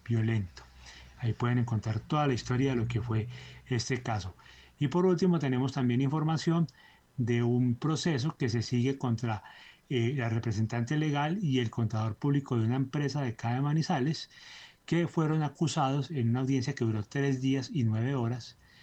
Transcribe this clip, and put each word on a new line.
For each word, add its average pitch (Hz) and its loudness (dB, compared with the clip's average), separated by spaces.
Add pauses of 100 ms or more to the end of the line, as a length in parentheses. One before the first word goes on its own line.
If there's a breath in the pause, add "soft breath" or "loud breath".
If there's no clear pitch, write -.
violento. 113 -2 (560 loud breath)
Ahí 117 0
pueden 120 0
encontrar 113 -2
toda 151 0
la 135 2
historia 123 0
de 127 -2
lo 117 0
que 117 -2
fue 110 -2 (380 loud breath)
este 123 -2
caso. 95 -4 (420 loud breath)
Y 147 0
por 175 2
último 180 4
tenemos 131 0
también 123 2
información 156 2 (480 loud breath)
de 120 2
un 123 2
proceso 151 -2
que 131 -2
se 110 0
sigue 127 0
contra, 117 -2 (480 loud breath)
eh, 123 2
la 120 0
representante 113 0
legal 151 0
y 135 2
el 117 0
contador 110 -2
público 143 0
de 113 2
una 117 2
empresa 139 -2
de 131 -2
acá 117 -4
de 127 0
Manizales, 151 0 (560 loud breath)
que 170 2
fueron 156 2
acusados 143 0
en 120 2
una 127 0
audiencia 135 0
que - -2
duró 110 0
tres 139 -2
días 135 0
y 131 2
nueve 113 2
horas. 120 -4 (260 loud breath)